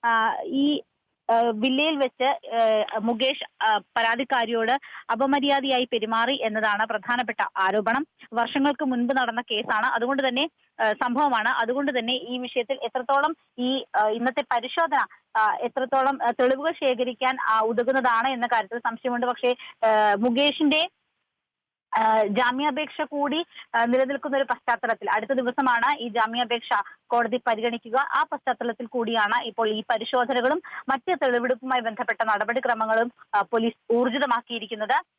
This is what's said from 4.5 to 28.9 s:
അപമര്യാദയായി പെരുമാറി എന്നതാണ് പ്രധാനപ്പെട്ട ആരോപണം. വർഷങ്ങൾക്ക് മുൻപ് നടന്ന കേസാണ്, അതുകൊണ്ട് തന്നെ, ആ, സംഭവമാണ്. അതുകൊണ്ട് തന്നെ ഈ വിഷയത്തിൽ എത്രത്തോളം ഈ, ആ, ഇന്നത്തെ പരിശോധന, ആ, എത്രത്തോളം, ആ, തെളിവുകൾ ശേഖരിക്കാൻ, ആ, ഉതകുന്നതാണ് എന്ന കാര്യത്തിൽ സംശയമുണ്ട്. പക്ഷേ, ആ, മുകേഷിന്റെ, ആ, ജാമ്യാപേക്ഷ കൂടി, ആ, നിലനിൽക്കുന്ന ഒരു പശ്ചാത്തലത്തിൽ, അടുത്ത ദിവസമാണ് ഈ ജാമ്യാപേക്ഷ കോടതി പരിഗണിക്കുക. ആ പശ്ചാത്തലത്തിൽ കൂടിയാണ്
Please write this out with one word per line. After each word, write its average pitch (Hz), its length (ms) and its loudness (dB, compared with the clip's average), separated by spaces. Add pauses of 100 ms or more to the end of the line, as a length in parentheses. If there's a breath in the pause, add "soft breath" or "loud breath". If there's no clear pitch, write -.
അപമര്യാദയായി 269 800 2
പെരുമാറി 226 420 0
എന്നതാണ് 214 520 0
പ്രധാനപ്പെട്ട 220 720 -4
ആരോപണം. 214 500 0 (260 loud breath)
വർഷങ്ങൾക്ക് 277 520 0
മുൻപ് 247 300 0
നടന്ന 240 360 -2
കേസാണ്, 220 360 -2
അതുകൊണ്ട് 262 420 0
തന്നെ, 269 220 -2 (300)
ആ, 220 120 2
സംഭവമാണ്. 247 560 0
അതുകൊണ്ട് 254 500 0
തന്നെ 233 160 -2
ഈ 247 240 -6
വിഷയത്തിൽ 247 440 -4
എത്രത്തോളം 277 540 0 (220)
ഈ, 254 260 -2 (120)
ആ, 214 120 2
ഇന്നത്തെ 240 440 -2
പരിശോധന, 254 540 0 (300 loud breath)
ആ, 214 240 2
എത്രത്തോളം, 262 640 0
ആ, 240 80 2
തെളിവുകൾ 262 420 2
ശേഖരിക്കാൻ, 254 640 -2 (120)
ആ, 220 120 4
ഉതകുന്നതാണ് 233 680 2
എന്ന 247 180 -2
കാര്യത്തിൽ 233 320 -2
സംശയമുണ്ട്. 240 480 -2
പക്ഷേ, 247 280 0 (180 loud breath)
ആ, 214 460 4
മുകേഷിന്റെ, 285 720 2 (1080)
ആ, 220 240 4
ജാമ്യാപേക്ഷ 254 760 0
കൂടി, 294 440 -2 (300 loud breath)
ആ, 233 100 4
നിലനിൽക്കുന്ന 262 520 0
ഒരു 269 80 2
പശ്ചാത്തലത്തിൽ, 226 680 -2
അടുത്ത 214 200 0
ദിവസമാണ് 254 680 2
ഈ 240 100 -8
ജാമ്യാപേക്ഷ 233 600 -2 (380 loud breath)
കോടതി 240 400 0
പരിഗണിക്കുക. 233 680 0
ആ 302 180 2
പശ്ചാത്തലത്തിൽ 240 540 -4
കൂടിയാണ് 226 560 0